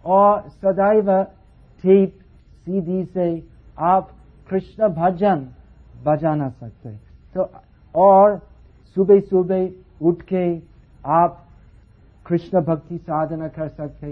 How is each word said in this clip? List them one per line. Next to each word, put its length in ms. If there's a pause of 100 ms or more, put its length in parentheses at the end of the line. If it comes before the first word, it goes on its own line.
और 360
सदैव 800 (580)
ठीक 320 (520)
सीधी 400
से 380 (360)
आप 300 (400)
कृष्ण 380
भजन 600 (580)
बजाना 440
सकते। 400 (480)
तो 120 (460)
और 440 (560)
सुबह 240
सुबह 500 (320)
उठ 200
के 360 (480)
आप 400 (840)
कृष्ण 340
भक्ति 360
साधना 500
कर 200
सकते 440